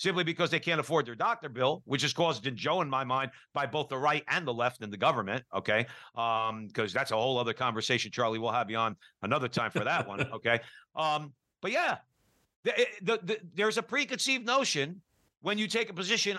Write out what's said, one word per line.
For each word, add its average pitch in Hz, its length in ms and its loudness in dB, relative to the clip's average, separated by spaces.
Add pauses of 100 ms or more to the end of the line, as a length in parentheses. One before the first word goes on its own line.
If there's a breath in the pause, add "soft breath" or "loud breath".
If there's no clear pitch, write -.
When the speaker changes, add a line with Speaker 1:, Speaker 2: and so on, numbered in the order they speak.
Speaker 1:
simply 180 220 2
because 165 260 2
they 151 120 2
can't 165 200 0
afford 147 240 2
their 117 120 -10
doctor 196 320 0
bill, 127 360 0
which 139 200 0
is 139 80 2
caused 151 340 0
in 127 100 -4
Joe, 151 240 0
in 151 80 0
my 131 160 0
mind, 131 280 0 (200 loud breath)
by 139 140 -2
both 143 220 -2
the 135 100 -4
right 147 300 2
and 160 180 0
the 123 80 0
left 120 260 0
and 104 120 -8
the 104 40 -6
government, 120 560 2
okay? 107 340 2 (280 loud breath)
Um, 110 560 -2
'cause 107 220 -2
that's 127 180 -2
a 110 60 0
whole 127 200 2
other 117 160 0
conversation, 113 600 0
Charlie. 113 260 0
We'll 113 140 -2
have 113 180 0
you 113 60 -4
on 113 200 0 (260 loud breath)
another 131 260 0
time 113 240 -2
for 104 120 -2
that 139 220 0
one, 101 140 -6
Speaker 2:
<laughs> 127 120 -4
Speaker 1:
okay? 113 280 2 (340 loud breath)
Um, 151 380 -2 (280)
but 196 120 -4
yeah, 294 260 0 (640)
the, 220 240 2 (160)
the, 220 220 2
the, 214 160 -2 (140)
there's 208 220 2
a 226 60 2
preconceived 254 640 -2
notion 190 560 0 (380)
when 208 180 -2
you 214 80 0
take 220 240 -2
a 185 40 -12
position 196 440 0